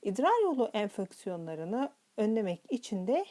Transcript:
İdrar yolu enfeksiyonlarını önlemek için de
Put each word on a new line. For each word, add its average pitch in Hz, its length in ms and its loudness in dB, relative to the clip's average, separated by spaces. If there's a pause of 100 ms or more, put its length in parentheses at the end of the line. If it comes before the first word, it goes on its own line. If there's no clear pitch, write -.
İdrar 294 400 4
yolu 262 300 2
enfeksiyonlarını 185 1160 -4 (260)
önlemek 214 440 2 (100)
için 208 360 -4
de 302 240 2